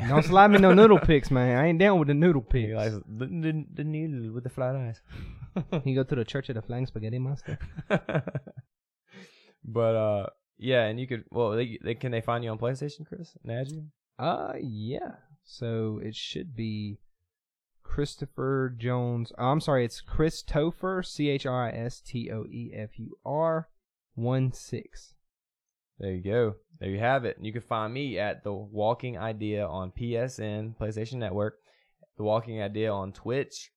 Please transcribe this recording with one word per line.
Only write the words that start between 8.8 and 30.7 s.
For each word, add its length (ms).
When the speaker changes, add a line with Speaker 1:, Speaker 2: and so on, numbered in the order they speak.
Speaker 1:
But, 300
uh, 320
yeah, 260
and 160
you 60
could, 240
well, 220
they, 300
they, 120
can 180
they 80
find 220
you 80
on 80
PlayStation, 480
Chris? 360
And 100
add 160
you? 180
Speaker 2:
Uh, 420
yeah. 520
So 580
it 120
should 400
be 440
Christopher 960
Jones. 640
Oh, 80
I'm 140
sorry, 240
it's 160
Chris 420
Topher, 640
C 240
H 180
R 200
I 40
S 300
T 300
O 140
E 300
F 240
U 260
R, 440
one 380
six. 600
Speaker 1:
There 140
you 100
go. 340
There 100
you 80
have 260
it. 120
And 100
you 60
can 100
find 300
me 260
at 240
The 100
Walking 640
Idea 500
on 260
P 240
S 220
N, 400